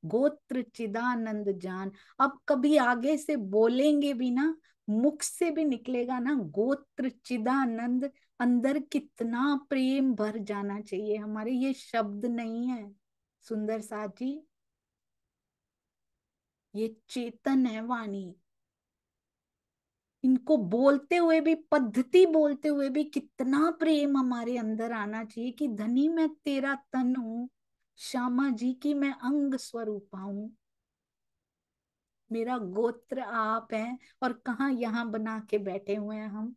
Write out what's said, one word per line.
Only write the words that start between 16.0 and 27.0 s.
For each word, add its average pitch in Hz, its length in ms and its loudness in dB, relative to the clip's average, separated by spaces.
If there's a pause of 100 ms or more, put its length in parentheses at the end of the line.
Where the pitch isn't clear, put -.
ये 220 200 -4 (140)
चेतन 254 560 0
है 220 160 -4
वाणी। 208 540 -6 (1900)
इनको 262 340 4
बोलते 269 580 2
हुए 330 240 6
भी, 311 160 2
पद्धति 269 720 4
बोलते 302 420 2
हुए 285 220 0
भी 285 140 0
कितना 285 680 0
प्रेम 302 460 2
हमारे 247 400 0
अंदर 220 340 -4
आना 220 320 -6
चाहिए 226 280 -8
कि 294 160 -4
"धनी 240 420 2
मैं 330 200 2
तेरा 277 460 -2
तन 254 400 -2